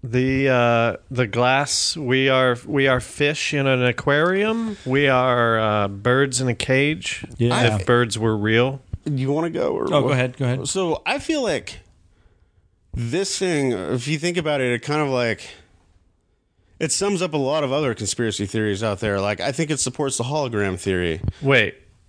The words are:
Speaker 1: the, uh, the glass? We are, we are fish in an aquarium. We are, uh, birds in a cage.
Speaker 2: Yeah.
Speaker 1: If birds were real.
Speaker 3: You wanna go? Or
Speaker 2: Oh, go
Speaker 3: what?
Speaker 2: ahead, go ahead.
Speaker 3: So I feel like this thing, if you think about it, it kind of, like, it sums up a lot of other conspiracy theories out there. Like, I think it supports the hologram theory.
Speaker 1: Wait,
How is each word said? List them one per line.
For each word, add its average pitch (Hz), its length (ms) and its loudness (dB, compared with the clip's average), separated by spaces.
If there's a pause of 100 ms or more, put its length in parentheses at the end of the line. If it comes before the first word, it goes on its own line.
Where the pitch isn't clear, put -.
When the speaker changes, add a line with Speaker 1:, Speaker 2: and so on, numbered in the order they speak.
Speaker 1:
the, 131 460 2
uh, 120 480 4 (140)
the 127 160 0
glass? 127 680 0
We 135 320 2
are, 131 280 4 (100)
we 139 220 2
are 127 120 4
fish - 540 -2
in 139 120 0
an 127 180 2
aquarium. 190 1000 0
We 139 240 2
are, 123 500 4
uh, 104 300 2
birds 123 520 0
in 127 80 0
a 117 60 0
cage. 143 720 -2 (140)
Speaker 2:
Yeah. 117 380 2
Speaker 1:
If 95 100 -2
birds 120 320 2
were 110 180 2
real. 117 460 2 (220)
Speaker 3:
You 135 280 -2
wanna 160 180 -2
go? - 240 -2
Or - 100 -2
Speaker 2:
Oh, - 40 -2
go 143 140 2
Speaker 3:
what? 135 100 2
Speaker 2:
ahead, 127 240 0
go 139 80 -2
ahead. 127 240 -2
Speaker 3:
So 180 380 -2
I 254 120 -2
feel 302 240 -2
like 175 380 -4 (1120)
this 135 440 -4
thing, 147 340 0
if 107 340 -4
you 156 120 -2
think 170 180 -2
about 151 240 -2
it, 127 120 0
it 117 100 -2
kind 147 180 0
of, 147 80 0
like, 120 400 -2 (1300)
it 156 140 -4
sums 196 300 0
up 170 100 -4
a 156 60 0
lot 143 260 0
of 131 80 -2
other 139 220 0
conspiracy 110 500 -4
theories 107 380 -2
out 104 180 -2
there. 101 200 0
Like, 101 200 -2
I 120 120 -2
think 151 180 -4
it 147 100 -2
supports 139 380 -4
the 143 60 -2
hologram 117 540 -2
theory. 90 420 -2 (200)
Speaker 1:
Wait, 135 340 4 (340)